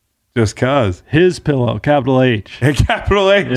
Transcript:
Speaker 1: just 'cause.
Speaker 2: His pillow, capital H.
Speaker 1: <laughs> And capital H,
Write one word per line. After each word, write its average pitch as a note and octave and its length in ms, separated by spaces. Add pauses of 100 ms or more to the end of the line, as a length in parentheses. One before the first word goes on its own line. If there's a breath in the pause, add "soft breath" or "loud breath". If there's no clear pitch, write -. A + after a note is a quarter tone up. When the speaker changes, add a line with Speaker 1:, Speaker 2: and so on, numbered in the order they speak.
(360)
Speaker 1:
just A2 220
'cause. B2+ 500
Speaker 2:
His F3 320
pillow, A#2+ 400
capital C3+ 420
H. A#2 360
Speaker 1:
<laughs> - 40
And C3 140
capital G3 560
H, G3 260